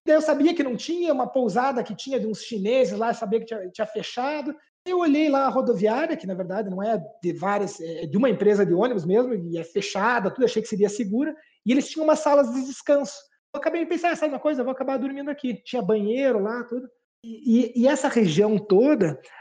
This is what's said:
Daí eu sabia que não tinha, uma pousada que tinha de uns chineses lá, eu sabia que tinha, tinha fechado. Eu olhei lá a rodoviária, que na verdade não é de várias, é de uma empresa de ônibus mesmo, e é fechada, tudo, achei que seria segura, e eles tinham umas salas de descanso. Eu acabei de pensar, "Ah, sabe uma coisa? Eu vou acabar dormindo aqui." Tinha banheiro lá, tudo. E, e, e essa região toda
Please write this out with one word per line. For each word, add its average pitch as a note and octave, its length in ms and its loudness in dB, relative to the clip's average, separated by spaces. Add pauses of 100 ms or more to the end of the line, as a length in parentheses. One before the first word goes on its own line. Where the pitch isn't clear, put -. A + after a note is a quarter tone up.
Daí D#4 120 6
eu D#4 60 6
sabia D#4 340 4
que D#4 80 0
não B3 120 -4
tinha, E4+ 380 -2
uma B3+ 140 -2
pousada A#3+ 560 0
que G3+ 120 -10
tinha C4+ 240 -4
de G3+ 60 -4
uns A3 160 -6
chineses G#3+ 560 0
lá, A3+ 120 -2
eu A3+ 40 0
sabia A3 260 -2
que A3+ 60 -12
tinha, G3 240 -8
tinha G#3+ 160 -6
fechado. C4+ 720 -6 (280)
Eu F4+ 160 0
olhei D#4 300 4
lá C4+ 160 2
a C4 40 2
rodoviária, A#3+ 680 0
que - 80 -12
na F#3+ 80 -6
verdade F#3+ 360 -6
não F#3 120 -6
é G#3+ 180 -2 (220)
de F3 120 -2
várias, G3 460 -2
é E3 280 -8
de D3 100 -2
uma B3+ 120 4
empresa G3+ 360 4
de E3+ 80 2
ônibus G3+ 320 2
mesmo, A#3 300 2
e E3+ 240 -6
é E3 40 -6
fechada, G3+ 680 -2
tudo, B3+ 140 0
achei A3 160 2
que G#3+ 60 -6
seria G3+ 220 2
segura, A#3+ 460 -4 (300)
e G#3 60 2
eles C#4 180 2
tinham D#4 160 -4
umas D4+ 140 2
salas C#4+ 320 4
de C4 140 -4
descanso. C#4+ 500 -2 (380)
Eu C#4+ 60 -8
acabei E4 240 -2
de D#4+ 60 -6
pensar, E4+ 220 0
"Ah, D#4 40 -2
sabe D4+ 180 -2
uma B3+ 60 -6
coisa? D4+ 220 0
Eu A3+ 40 -2
vou C4 60 -4
acabar C4 260 -4
dormindo C#4 320 -6
aqui." B3+ 340 -6
Tinha B3 180 -6
banheiro A3 580 0
lá, A3+ 240 -4
tudo. B3 260 -10 (340)
E, A#3 580 2
e, - 20 -
e C4 40 6
essa C#4+ 200 2
região G#3 500 4
toda G3 600 4 (220)